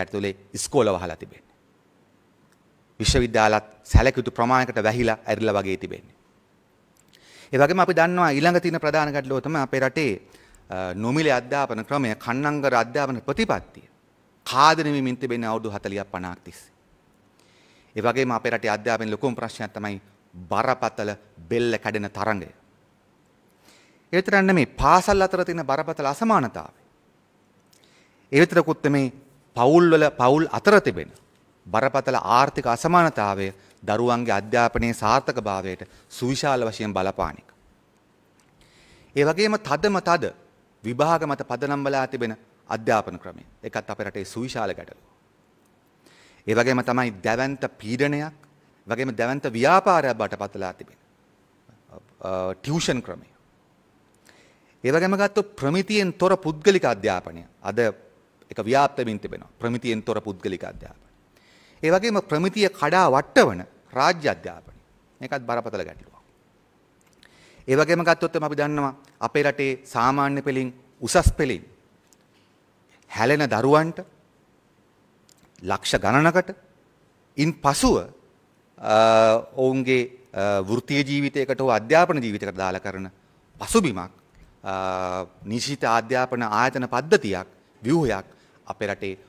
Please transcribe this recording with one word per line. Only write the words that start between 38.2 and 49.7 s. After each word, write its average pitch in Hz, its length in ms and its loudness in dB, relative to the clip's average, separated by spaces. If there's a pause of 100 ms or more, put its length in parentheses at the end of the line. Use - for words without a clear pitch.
ඒ 143 80 4
වගේම 208 340 2
තදම 180 420 0
තද 170 340 0 (500)
විභාග 147 380 0
මත 143 200 -4
පදනම් 139 420 -4
වෙලා 135 220 0
තිබෙන 120 300 -4 (320)
අධ්‍යාපන 110 500 -2
ක්‍රමය. 85 260 -18 (160)
ඒකත් 110 300 -10
අපේ 104 160 -8
රටේ 98 180 -10
සුවිශාල 113 500 -8
ගැටලුවක්. - 400 -20 (1300)
ඒ 107 80 2
වගේම 123 280 2
තමයි 123 360 0
දැවැන්ත 127 440 -2 (100)
පීඩනයක්, 143 640 -4 (520)
වගේම 120 260 -4
දැවැන්ත 120 360 -4
ව්‍යාපාරයක් 139 680 2